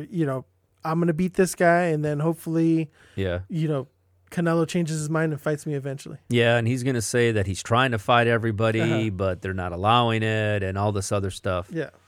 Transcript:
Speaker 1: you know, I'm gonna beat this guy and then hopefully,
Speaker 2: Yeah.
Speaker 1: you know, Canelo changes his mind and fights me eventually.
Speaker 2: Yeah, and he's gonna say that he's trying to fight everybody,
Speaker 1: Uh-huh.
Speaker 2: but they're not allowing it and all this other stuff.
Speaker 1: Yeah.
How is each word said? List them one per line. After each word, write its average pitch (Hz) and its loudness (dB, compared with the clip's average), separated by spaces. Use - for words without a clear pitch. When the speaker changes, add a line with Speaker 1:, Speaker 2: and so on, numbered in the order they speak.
Speaker 1:
you 165 0
know, 131 -4
I'm 160 -2
gonna 170 2
beat 180 -2
this 185 0
guy 175 4
and 151 0
then 147 -2
hopefully, 165 0
Speaker 2:
Yeah. 90 -2
Speaker 1:
you 160 -2
know, 143 -2
Canelo 165 0
changes 160 -2
his 151 -4
mind 160 0
and 147 -6
fights 151 -4
me 151 -4
eventually. 135 -8
Speaker 2:
Yeah, 117 4
and 117 0
he's 123 0
gonna 127 0
say 120 2
that 101 0
he's 92 -4
trying 127 2
to 113 0
fight 120 4
everybody, 113 2
Speaker 1:
Uh-huh. 110 0
Speaker 2:
but 92 -2
they're 95 -6
not 90 -4
allowing 113 2
it 107 0
and 95 -4
all 104 0
this 98 -4
other 98 -2
stuff. 90 -6
Speaker 1:
Yeah. 156 -6